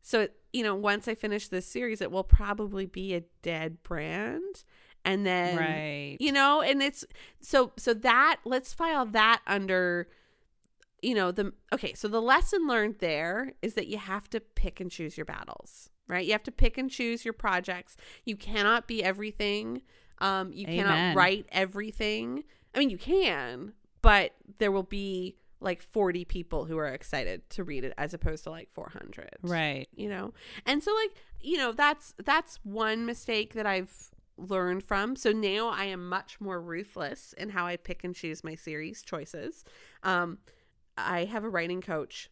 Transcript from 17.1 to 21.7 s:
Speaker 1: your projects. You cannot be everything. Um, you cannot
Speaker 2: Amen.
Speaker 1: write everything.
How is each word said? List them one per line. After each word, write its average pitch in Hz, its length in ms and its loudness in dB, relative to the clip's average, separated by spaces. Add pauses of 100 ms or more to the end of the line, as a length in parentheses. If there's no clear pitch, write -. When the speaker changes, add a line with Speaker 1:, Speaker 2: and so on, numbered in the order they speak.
Speaker 1:
your 226 100 -4
projects. 180 640 -4 (280)
You 214 120 -4
cannot 208 520 2
be 220 160 -2
everything. 208 800 -2 (380)
Um, 190 340 0
you 196 120 -8
cannot 175 280 2
Speaker 2:
Amen. 170 220 4
Speaker 1:
write 190 360 6
everything. 214 920 -2 (300)